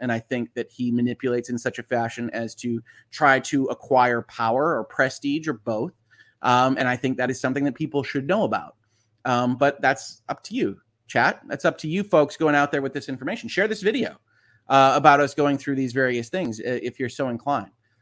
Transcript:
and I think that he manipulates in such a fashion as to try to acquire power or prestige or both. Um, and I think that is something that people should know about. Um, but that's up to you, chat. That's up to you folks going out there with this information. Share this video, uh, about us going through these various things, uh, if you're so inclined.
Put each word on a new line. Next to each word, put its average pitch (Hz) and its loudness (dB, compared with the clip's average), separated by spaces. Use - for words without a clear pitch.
and 123 -2
I 113 0
think 120 -6
that 117 -8
he 123 -4
manipulates 120 0
in 123 -4
such 120 -6
a 120 -8
fashion 117 -4
as 113 -8
to 117 -6
try 135 4
to 135 -2
acquire 123 2
power 123 0
or 110 -4
prestige 143 -4
or 143 -2
both. 113 -6
Um, 127 4
and 127 0
I 123 0
think 131 -2
that 127 0
is 127 -6
something 139 0
that 135 0
people 147 -4
should 139 -6
know 190 0
about. 101 -4
Um, 123 2
but 139 2
that's - 0
up - -8
to 208 -12
you, 165 -2
chat. - 0
That's - -6
up 160 0
to 156 -8
you 185 -2
folks 156 2
going 151 2
out 143 2
there 139 -2
with 135 -4
this - -8
information. 135 -6
Share 202 0
this 208 -6
video, 214 -2
uh, 135 6
about 143 8
us 139 0
going 143 0
through 139 -4
these 131 -4
various 123 -2
things, 131 -4
uh, 123 -4
if 123 -8
you're 127 -4
so 131 -6
inclined. 120 -4